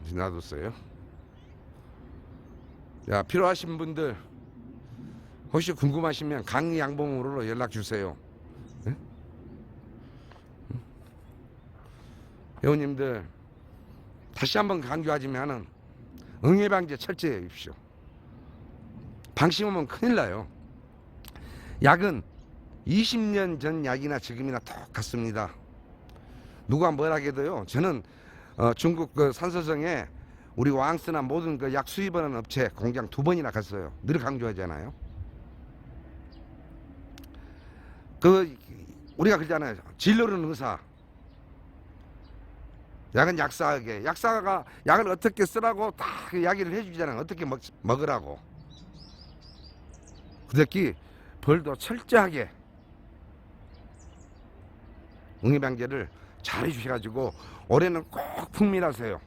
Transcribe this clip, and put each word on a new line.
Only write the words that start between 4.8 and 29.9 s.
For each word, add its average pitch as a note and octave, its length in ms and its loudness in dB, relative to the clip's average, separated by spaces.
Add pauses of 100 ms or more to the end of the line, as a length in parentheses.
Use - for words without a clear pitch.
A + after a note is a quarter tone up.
혹시 E3 200 2
궁금하시면 D3 720 0
강양봉으로 C#3 1040 0
연락 A#2 240 -2
주세요. G2+ 440 -4 (680)
네? A#2+ 100 -2 (3750)
회원님들 C3+ 640 2 (1040)
다시 - 260 0
한번 G3 220 2
강조하지만은 C3+ 880 -4 (800)
응애 G3 240 8
방제 F3 280 2
철저히 E3 360 -4
해주십시오. F2 420 -8 (1600)
방심하면 F3+ 540 2
큰일 A#3+ 260 2
나요. G#2+ 320 0 (1400)
약은 E3+ 400 6 (640)
이십 A3 340 4
년 G3+ 400 2
전 D3+ 260 -2
약이나 C3+ 360 -2
지금이나 B2 400 -4
똑같습니다. A2 920 -4 (1160)
누가 D#3+ 240 4
뭐라 D#3 240 2
해도요, C#3+ 500 -2
저는 D3 380 0 (520)
어, A#2 180 4
중국 E3 400 0
그 C#3+ 180 6
산서성에 D#3+ 720 -2 (500)